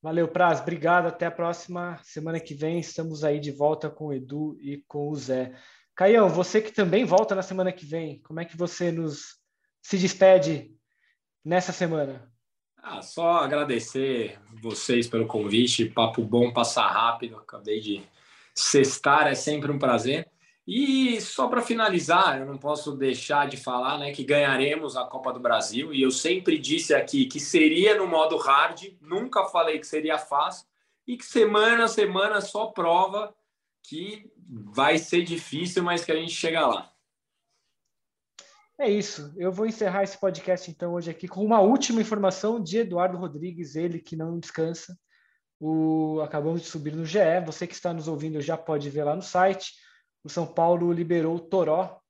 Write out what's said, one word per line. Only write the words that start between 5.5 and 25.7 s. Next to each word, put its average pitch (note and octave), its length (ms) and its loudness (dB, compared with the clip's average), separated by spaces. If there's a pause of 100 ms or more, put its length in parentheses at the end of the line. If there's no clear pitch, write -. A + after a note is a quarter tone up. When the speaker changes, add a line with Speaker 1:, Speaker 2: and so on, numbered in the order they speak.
Speaker 1:
Caião, G#3 320 8
você F3 320 2
que A3 120 -8
também G3+ 340 2
volta G3+ 300 4
na F#3+ 80 -4
semana F#3 280 -2
que F3+ 140 -14
vem, D3+ 380 -8
como D#3+ 160 -12
é F3 60 -8
que E3+ 120 -18
você F3 340 -2
nos E3 460 -8 (440)
se - 140 -4
despede F#3 800 6 (680)
nessa F3 260 0
semana? D3+ 580 -4 (480)
Speaker 2:
Ah, - 240 -14
só E3+ 320 0
agradecer C3+ 1040 -2 (220)
vocês A#2 460 0
pelo A2+ 200 0
convite, A2+ 580 2
papo A2+ 380 0
bom, A#2+ 280 4
passa A#2 300 0
rápido, A2+ 560 0
acabei G#2+ 420 -8
de G2+ 240 -6 (520)
sextar, C#3+ 720 4
é C3+ 80 0
sempre D3 360 -4
um C#3+ 60 -2
prazer. C3 500 0 (380)
E B3+ 560 0
só B3 260 -2
pra A#3+ 140 0
finalizar, F3+ 800 2
eu C3+ 80 -8
não C#3 100 -10
posso D3 360 -6
deixar C3+ 540 0
de C#3+ 100 -8
falar, B2+ 420 -4
né, C#3+ 120 -6
que C#3+ 120 -8
ganharemos C#3+ 720 0
a B2 60 -2
Copa B2+ 280 -6
do B2 80 -10
Brasil, A#2 540 -2